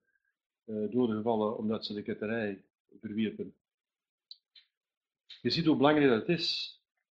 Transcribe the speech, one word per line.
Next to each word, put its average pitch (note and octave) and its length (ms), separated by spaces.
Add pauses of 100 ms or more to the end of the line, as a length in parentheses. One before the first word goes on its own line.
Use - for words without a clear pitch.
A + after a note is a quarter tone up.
(640)
eh, G#2+ 260
doden A#2 260
gevallen A2 400
omdat G#2+ 300
ze G#2+ 80
de G#2 80
ketterij G#2+ 600 (360)
verwierpen. G#2 540 (1900)
Je A#2+ 100
ziet D#3+ 160
hoe D3 100
belangrijk C#3+ 340
dat A2 180
is. - 500 (320)